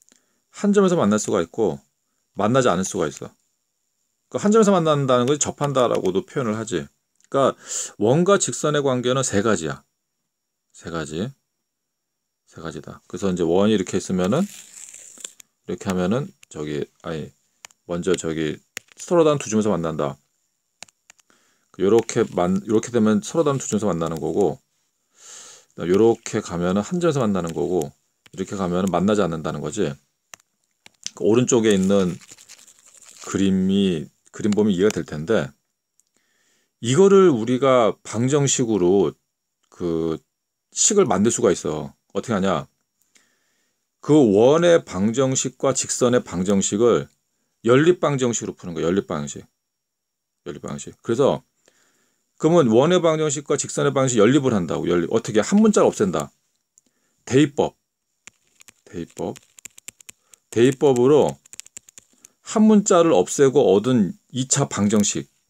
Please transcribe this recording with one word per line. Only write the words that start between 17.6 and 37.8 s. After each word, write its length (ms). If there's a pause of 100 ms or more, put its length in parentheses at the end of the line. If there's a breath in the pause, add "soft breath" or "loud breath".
먼저 280
저기 420 (400)
서로 260
다른 140
두 140
점에서 180
만난다. 480 (1600)
요렇게 460 (100)
만-, 320
요렇게 260
되면 320
서로 200
다른 160
두 80
점에서 180
만나는 340
거고, 400 (1120 loud breath)
그다음 200
요렇게 520
가면은 400
한 180
점에서 200
만나는 340
거고, 400 (380)
이렇게 240
가면은 360
만나지 300
않는다는 400
거지. 320 (1200)
그 100
오른쪽에 480
있는 460 (1120)
그림이, 800 (240)
그림 200
보면 220
이해가 160
될 160
텐데, 420 (1300)
이거를 480
우리가 720